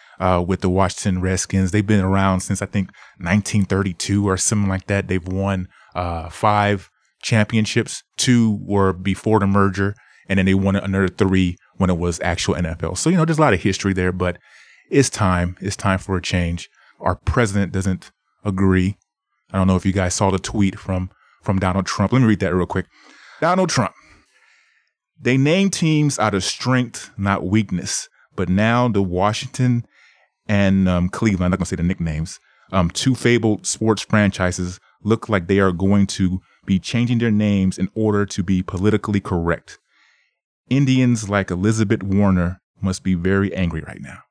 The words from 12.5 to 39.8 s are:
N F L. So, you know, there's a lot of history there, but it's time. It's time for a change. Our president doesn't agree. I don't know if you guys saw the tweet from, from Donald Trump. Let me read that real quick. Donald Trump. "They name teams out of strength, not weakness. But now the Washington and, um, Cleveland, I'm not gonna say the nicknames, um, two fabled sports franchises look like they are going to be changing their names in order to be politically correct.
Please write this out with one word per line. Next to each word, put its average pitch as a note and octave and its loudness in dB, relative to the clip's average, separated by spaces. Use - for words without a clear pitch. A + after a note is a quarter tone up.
N E2+ -2
F D#2+ -8
L. F#2+ -6
So, - -2
you F#3 2
know, D#3+ 2
there's D#3+ 0
a - 4
lot C#3 4
of F2 -2
history G2 -2
there, F2+ 0
but F2+ -4
it's C#3 4
time. F2+ 0
It's G2 -6
time F#2+ 0
for F#2+ -4
a F2 -2
change. E2+ -4
Our F#2 0
president G2+ 0
doesn't F#2+ -4
agree. F#2+ 2
I F#2+ -4
don't F#2+ 2
know F#2+ 4
if F2+ -2
you F#2+ 2
guys F#2 0
saw G2 2
the F#2+ 2
tweet G2 -2
from, F#2 -6
from F#2+ 0
Donald F#2 0
Trump. G2+ -2
Let C3 4
me A#2 4
read G#2 2
that F2+ -2
real F2+ 0
quick. - -4
Donald F3 2
Trump. G#2 -2
"They B2+ 2
name E3+ 2
teams D#3 0
out G#2 0
of F#2+ 0
strength, - -2
not G2 -2
weakness. G2 -2
But F2 -2
now A2+ 2
the G2 0
Washington G#2+ -2
and, G2 2
um, F2+ 2
Cleveland, F#2+ -2
I'm F2+ 0
not F#2+ 0
gonna F2+ -4
say F#2+ -6
the E2 -4
nicknames, E2 -4
um, F2 0
two C3 -2
fabled A2+ 2
sports A2 -2
franchises F#2 0
look G#2+ -2
like F#2 0
they G2 4
are F#2+ 4
going G2 2
to F#2 -2
be F#2+ 0
changing A#2+ -2
their A#2 0
names G2+ 2
in F#2+ -4
order G#2 0
to G2 -4
be F#2 0
politically G2+ -2
correct. - -4